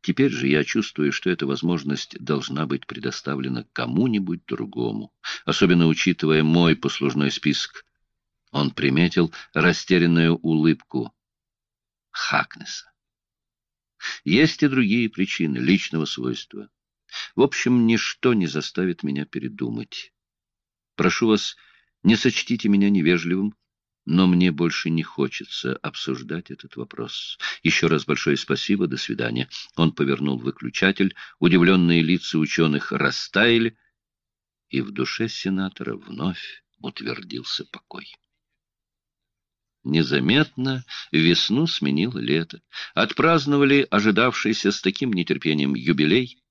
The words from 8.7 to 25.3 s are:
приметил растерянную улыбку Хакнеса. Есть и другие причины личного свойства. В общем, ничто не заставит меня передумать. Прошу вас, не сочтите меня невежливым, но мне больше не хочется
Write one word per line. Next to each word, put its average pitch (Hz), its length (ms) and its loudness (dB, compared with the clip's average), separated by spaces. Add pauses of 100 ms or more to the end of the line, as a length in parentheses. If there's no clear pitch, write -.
приметил 82 640 2 (200)
растерянную 85 840 4
улыбку 78 760 0 (1000)
Хакнеса. - 800 -8 (1300)
Есть 143 380 4
и 147 60 4
другие 120 400 2
причины 82 500 -2
личного 80 460 0
свойства. 64 640 -8 (680)
В 117 60 4
общем, 123 440 2
ничто 113 480 2
не 95 120 2
заставит 82 560 -4
меня 71 220 -4
передумать. 58 880 -10 (840)
Прошу 107 320 0
вас, - 280 0 (460)
не 107 140 6
сочтите 113 520 -2
меня 101 220 4
невежливым, 90 640 0 (500)
но 90 220 4
мне 90 260 4
больше 80 380 -2
не 82 120 0
хочется - 720 -6